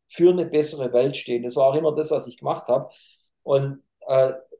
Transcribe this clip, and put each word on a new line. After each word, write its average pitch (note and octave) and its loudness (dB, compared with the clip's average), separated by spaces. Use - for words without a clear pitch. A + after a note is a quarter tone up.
für F3 4
eine F3+ 0
bessere D3 -2
Welt C3 2
stehen. A#2+ -6
Das B2 -8
war C3+ 4
auch C3+ 2
immer D#3 0
das, D3+ -4
was C3+ -2
ich - -20
gemacht D3 -6
habe. C3+ 0
Und, C#3 -2
äh, C3 2